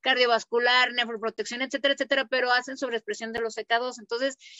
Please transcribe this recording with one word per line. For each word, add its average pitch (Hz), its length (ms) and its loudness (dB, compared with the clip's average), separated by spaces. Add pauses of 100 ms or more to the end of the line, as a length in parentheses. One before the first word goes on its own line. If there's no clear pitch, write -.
cardiovascular, 247 920 4
nefroprotección, 226 680 -4
etcétera, 277 320 0
etcétera, 269 340 0
pero 247 220 0
hacen 247 260 0
sobreexpresión 226 560 -6
de 226 80 -6
los 226 140 -4
C 220 100 -8
K 233 140 2
dos. 247 220 -4
Entonces, 254 360 -4 (240)